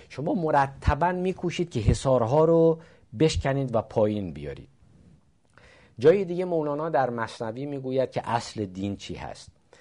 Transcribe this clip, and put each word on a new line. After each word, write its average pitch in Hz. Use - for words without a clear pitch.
شما 151
مرتباً 151
می‌کوشید 180
که 123
حصارها 120
رو 165
بشکنید 139
و 110
پایین 104
بیارید. 71
جای 175
دیگه 175
مولانا 156
در 139
مثنوی 117
می‌گوید 131
که -
اصل 113
دین 95
چی -
هست. -